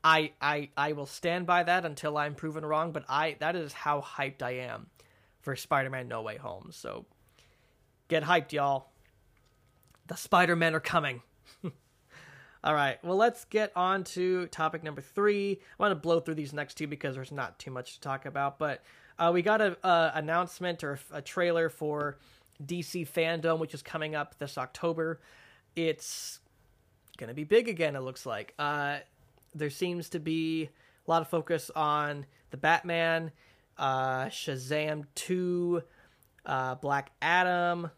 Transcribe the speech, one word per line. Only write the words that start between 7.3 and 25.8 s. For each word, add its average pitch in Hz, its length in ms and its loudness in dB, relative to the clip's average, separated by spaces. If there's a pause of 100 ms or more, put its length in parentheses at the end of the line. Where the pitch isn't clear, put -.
get 160 140 4
hyped, 151 300 4
y'all. 139 360 0 (1200)
The 170 80 -8
Spider-Men 170 580 4
are 160 60 0
coming. 143 420 0 (400)
<laughs> - 1000 -16
All 151 100 2
right, 143 300 0
well, 180 120 0
let's 233 280 2
get 208 320 -2
on 185 280 2
to 180 440 -2
topic 160 340 -4
number 147 180 -10
three. 202 520 2
I - 300 -6
wanna 202 120 4
blow 165 240 4
through 165 160 -2
these 143 180 -6
next 147 220 -6
two 151 140 -6
because 143 260 -6
there's 131 160 -10
not 135 300 -8
too 139 100 -12
much 123 240 -10
to - 60 -20
talk 135 260 -6
about, 139 320 -2
but, 147 240 -2 (340)
uh, 170 160 4
we 175 100 4
got 214 180 4
a, 190 160 2 (100)
uh, 165 280 6
announcement 170 680 -2
or 143 160 -4 (140)
a 147 100 -8
trailer 170 460 2
for 147 500 -4 (460)
D 175 180 -4
C 175 220 -4
Fandom, 165 560 2
which 156 140 -4
is 143 60 -10
coming 156 360 -6
up 147 220 -6
this 143 200 -8
October. 160 640 -2 (560)
It's - 640 -4 (760)